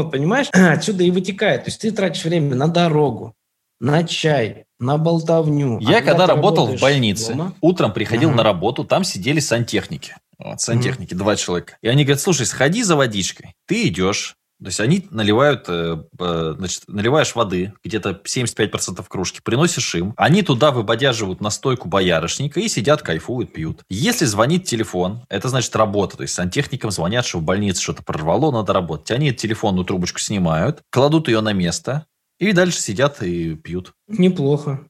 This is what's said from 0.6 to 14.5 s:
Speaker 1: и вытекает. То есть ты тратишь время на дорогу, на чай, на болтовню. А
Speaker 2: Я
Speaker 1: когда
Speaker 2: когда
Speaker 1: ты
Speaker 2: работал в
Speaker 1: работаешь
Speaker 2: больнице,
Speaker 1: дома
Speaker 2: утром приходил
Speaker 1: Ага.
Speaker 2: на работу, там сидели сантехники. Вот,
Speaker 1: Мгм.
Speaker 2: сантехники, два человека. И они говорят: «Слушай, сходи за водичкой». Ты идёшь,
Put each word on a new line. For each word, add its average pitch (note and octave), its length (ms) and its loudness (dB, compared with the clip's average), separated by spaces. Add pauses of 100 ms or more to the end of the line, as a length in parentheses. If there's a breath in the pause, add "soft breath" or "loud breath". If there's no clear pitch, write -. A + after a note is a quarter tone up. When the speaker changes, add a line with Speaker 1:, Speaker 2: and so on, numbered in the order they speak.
Speaker 1:
и F3+ 80 4
вытекает. F#3 520 0
То - 60 -6
есть - 100 -10
ты G#3+ 120 -2
тратишь F#3+ 320 -2
время D#3 320 0
на C#3 100 2
дорогу, D3+ 640 0 (460)
на D3 240 2
чай, D3 600 -2 (160)
на C#3 180 0
болтовню. D#3 800 2
А A2+ 40 -4
Speaker 2:
Я D#3+ 160 4
Speaker 1:
когда E3+ 140 2
Speaker 2:
когда E3+ 140 6
Speaker 1:
ты D#3+ 60 4
Speaker 2:
работал D#3 320 4
в A#2 60 0
Speaker 1:
работаешь B2+ 100 -4
Speaker 2:
больнице, A#2 520 2
Speaker 1:
дома E3 280 -4
Speaker 2:
утром D3+ 320 2
приходил A#2 380 2
Speaker 1:
Ага. C3 80 2
Speaker 2:
на A2+ 40 4
работу, G#2+ 400 0
там D3+ 220 2
сидели D#3 340 -2
сантехники. A2+ 800 -4 (200)
Вот, - 120 -14
Speaker 1:
Мгм. G#2+ 100 -10
Speaker 2:
сантехники, A2+ 560 -2
два G2 220 2
человека. - 440 -4
И - 60 -4
они C3+ 160 4
говорят: C#3 180 2
«Слушай, C#3 260 0
сходи F3+ 360 0
за F3 140 2
водичкой». A2 580 -2 (140)
Ты G#3+ 180 0
идёшь, F#2+ 480 -2 (260)